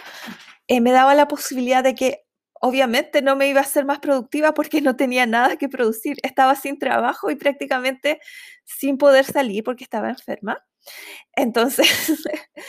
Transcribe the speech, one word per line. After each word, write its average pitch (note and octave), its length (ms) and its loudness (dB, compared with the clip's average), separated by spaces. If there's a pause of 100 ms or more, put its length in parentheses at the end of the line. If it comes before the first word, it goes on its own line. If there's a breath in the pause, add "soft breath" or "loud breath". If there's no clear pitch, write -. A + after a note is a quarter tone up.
(680 loud breath)
eh, A#3 140 2
me B3 100 4
daba C4+ 240 6
la C#4+ 120 6
posibilidad B3+ 560 -2
de C4 120 2
que - 300 -2 (360)
obviamente C4 600 0
no C4+ 140 2
me C#4 120 2
iba C#4 120 4
a C#4+ 40 0
ser C#4+ 200 0
más D4 140 -2
productiva D4 540 0
porque D4+ 280 -2
no C4 160 0
tenía B3+ 300 0
nada A#3+ 300 0
que C#4 120 -4
producir. B3 540 -4
Estaba C4+ 320 2
sin C#4 240 -10
trabajo C#4 520 -2
y C#4 60 -4
prácticamente C#4 840 -4 (460 loud breath)
sin C#4 320 -4
poder C4+ 280 6
salir A3 380 -2
porque B3 220 -8
estaba A3+ 240 -6
enferma. - 540 -10 (720 loud breath)
Entonces, A#3 520 0
<laughs> - 640 -4 (200 loud breath)